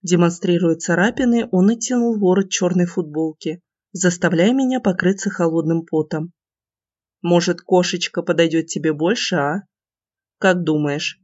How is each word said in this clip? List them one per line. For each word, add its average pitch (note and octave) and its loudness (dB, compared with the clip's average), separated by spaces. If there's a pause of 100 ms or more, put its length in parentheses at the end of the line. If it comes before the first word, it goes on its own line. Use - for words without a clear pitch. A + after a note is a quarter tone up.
Демонстрируя E3+ 2
царапины, A3 0
он F#3 4
оттянул A#3 0
ворот F#3+ 2
черной F3+ 0
футболки, D#3+ -6 (320)
заставляя F3 2
меня C4 0
покрыться F#3+ 0
холодным E3 0
потом. D#3+ -4 (880)
«Может, F3 2
кошечка F3+ 0
подойдет E3 0
тебе D#3 -2
больше, F3 -2
а? D#3 -2 (760)
Как F3+ 2
думаешь?» D3+ -2